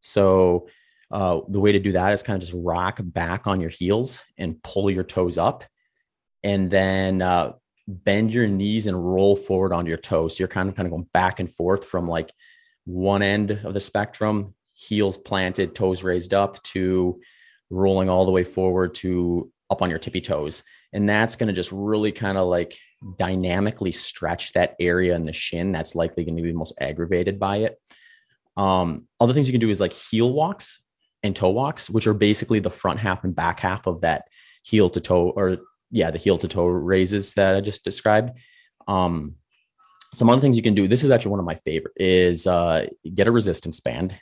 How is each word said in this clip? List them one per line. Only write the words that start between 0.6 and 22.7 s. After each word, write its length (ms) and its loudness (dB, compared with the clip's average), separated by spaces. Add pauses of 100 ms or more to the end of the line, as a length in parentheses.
uh, 380 0
the 120 -2
way 120 4
to 60 4
do 140 0
that 200 2
is 100 0
kinda 160 -4
just 160 -10
rock 480 -4
back 440 -4
on 140 0
your 100 -4
heels 540 -2 (140)
and 240 -8
pull 280 -2
your 140 -2
toes 320 -2
up, 280 0 (800)
and 280 0
then, 520 2
uh, 300 0 (340)
bend 460 0
your 140 2
knees 400 -2
and 180 -2 (100)
roll 220 6
forward 360 0
onto 160 -2
your 100 -4
toes. 380 -2
So 60 -4
you're 60 -4
kind 200 -2
of, 60 -6
kind 120 -4
of 60 -6
going 200 -8
back 280 2
and 100 -6
forth 340 -2
from, 240 -4
like, 240 -4 (520)
one 380 0
end 280 0
of 240 -6
the 60 -2
spectrum, 760 -4 (180)
heels 460 -2
planted, 560 -2
toes 280 0
raised 300 -2
up, 300 0
to 580 0 (500)
rolling 380 2
all 160 4
the 60 2
way 140 4
forward 500 0
to 560 -2 (200)
up 120 -2
on 80 0
your 80 -4
tippy 220 -6
toes. 420 -6 (300)
And 160 0
that's 280 2
gonna 180 -2
just 180 -4
really 400 -2
kinda, 300 -2
like, 360 -2 (380)